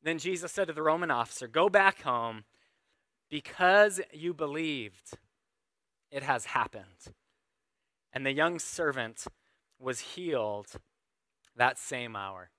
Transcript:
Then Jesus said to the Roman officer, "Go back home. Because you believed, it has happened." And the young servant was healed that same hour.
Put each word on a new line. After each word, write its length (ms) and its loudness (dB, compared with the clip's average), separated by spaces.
Then 160 -2
Jesus 360 -4
said 140 0
to 60 -6
the 80 -4
Roman 300 2
officer, 340 -2
"Go 220 4
back 360 2
home. 420 -4
Because 720 6
you 200 -4
believed, 840 -6
it 140 -6
has 220 -2
happened." 680 -6
And 120 -4
the 60 0
young 280 0
servant 680 -4
was 220 -6
healed 720 -4
that 200 4
same 380 -8
hour. 440 -10